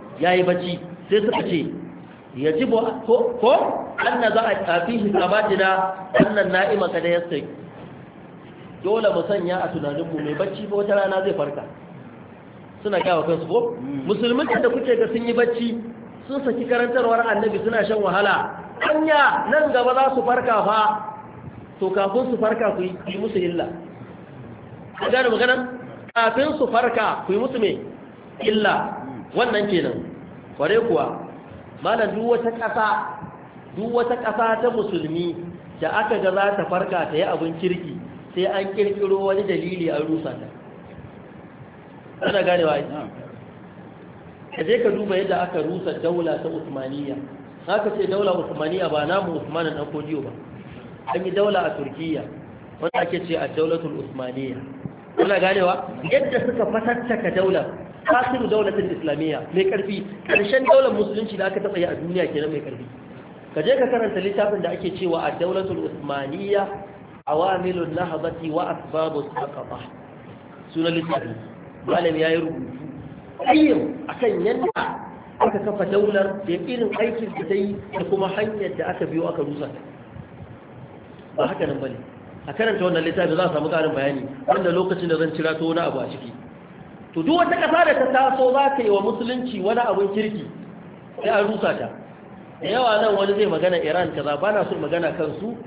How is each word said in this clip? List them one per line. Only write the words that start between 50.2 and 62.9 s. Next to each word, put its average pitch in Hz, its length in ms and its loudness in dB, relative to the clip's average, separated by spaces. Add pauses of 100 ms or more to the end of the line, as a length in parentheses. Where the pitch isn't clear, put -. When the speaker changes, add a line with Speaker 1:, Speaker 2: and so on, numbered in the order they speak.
Speaker 1:
ba. 120 60 -8 (840)
An 185 100 -2
yi 180 60 -4
daula 196 300 2
a 160 160 0
Turkiyya, 143 460 -6 (580)
wanda 165 240 -2
ake 170 240 -2
ce 165 80 0
a 143 120 -2
daulatul 156 520 -2
Usmaniyya. 131 560 -8 (600)
Kuna 196 240 4
ganewa? 190 440 4 (260)
Yadda 254 360 2
suka 233 260 0
fatattaka 226 640 -2
daula, 185 280 2 (440)
tasiru 247 400 2
daulatul 196 480 2
Islamiyya, 147 460 -2 (100)
mai 185 120 2
ƙarfi, 202 400 -2 (240)
ƙarshen 202 360 4
daular 262 280 8
musulunci 208 440 -2
da 190 100 -2
aka 190 140 -2
taɓa 202 160 -2
yi 175 80 0
a 160 100 -2
duniya 170 380 -2
kenan 151 180 -2
mai 147 100 -4
ƙarfi. 123 240 -10 (680)